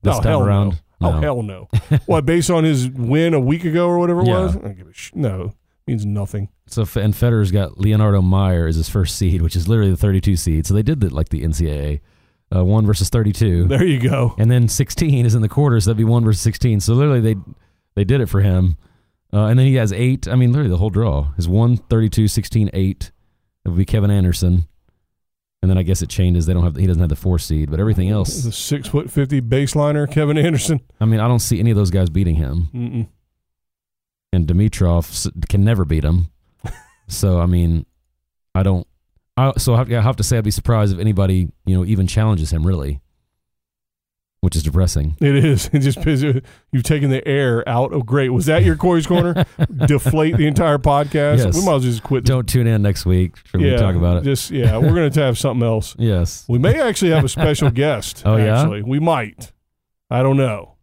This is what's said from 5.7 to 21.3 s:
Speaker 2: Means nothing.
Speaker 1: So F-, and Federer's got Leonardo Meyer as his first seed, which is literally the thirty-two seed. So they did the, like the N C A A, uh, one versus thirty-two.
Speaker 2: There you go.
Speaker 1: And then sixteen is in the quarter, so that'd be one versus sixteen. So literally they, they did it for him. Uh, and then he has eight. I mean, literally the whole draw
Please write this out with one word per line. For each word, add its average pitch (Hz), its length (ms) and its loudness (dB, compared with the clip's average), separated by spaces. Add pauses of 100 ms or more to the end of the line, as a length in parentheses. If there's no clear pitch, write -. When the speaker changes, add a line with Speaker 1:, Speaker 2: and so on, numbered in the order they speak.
Speaker 2:
Means 110 200 -4
nothing. 101 420 -6 (200)
Speaker 1:
So - 140 -4
F-, - 140 -6
and 107 160 0
Federer's 110 380 2
got 95 280 -2
Leonardo 104 440 2
Meyer 92 460 2
as 80 80 0
his 80 120 -2
first 95 280 -2
seed, 87 260 0
which 82 140 -2
is 82 100 -2
literally 107 240 2
the 90 60 0
thirty-two 95 400 2
seed. 78 280 -2
So 98 100 -2
they 104 80 2
did 139 180 -2
the, 92 120 0
like 78 180 -4
the 71 120 -4
N 80 100 -2
C 80 160 -2
A 73 320 -6 (520)
A, 90 60 0
uh, 92 60 2
one 107 220 2
versus 101 220 0
thirty-two. 101 580 0
Speaker 2:
There 135 180 2
you 151 140 2
go. 123 400 0
Speaker 1:
And 110 100 2
then 120 200 4
sixteen 127 580 0
is 110 80 2
in 117 80 2
the 107 60 0
quarter, 131 320 2
so 95 100 2
that'd 113 80 0
be 113 60 2
one 117 200 2
versus 107 160 2
sixteen. 113 380 0
So 110 160 0
literally 135 260 2
they, 110 200 0 (560)
they 101 80 0
did 131 160 2
it 113 60 -2
for 98 160 0
him. 92 340 2 (560)
Uh, 104 140 2
and 117 120 4
then 131 80 4
he 135 80 2
has 110 180 0
eight. 127 360 -2
I 120 80 0
mean, 123 160 4
literally 135 180 0
the 90 60 0
whole 101 140 0
draw 80 460 -2